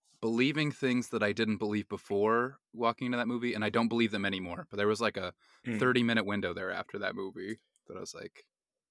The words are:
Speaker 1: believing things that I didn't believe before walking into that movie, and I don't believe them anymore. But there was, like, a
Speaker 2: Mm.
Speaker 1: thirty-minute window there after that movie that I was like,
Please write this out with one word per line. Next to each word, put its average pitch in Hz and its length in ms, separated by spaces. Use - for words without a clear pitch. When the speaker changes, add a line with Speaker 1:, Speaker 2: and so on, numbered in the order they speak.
Speaker 1:
believing 139 500
things 123 380
that 110 120
I 104 120
didn't 110 240
believe 104 320
before 113 680
walking 117 340
into 123 120
that 120 80
movie, 120 280
and 107 100
I 104 60
don't 117 180
believe 117 240
them 101 120
anymore. 90 460
But 101 60
there 101 100
was, 107 140
like, 107 160
a 92 160
Speaker 2:
Mm. 113 140
Speaker 1:
thirty-minute 117 440
window 98 300
there 92 160
after 95 300
that 98 160
movie 98 420
that 95 80
I 92 40
was - 140
like, - 320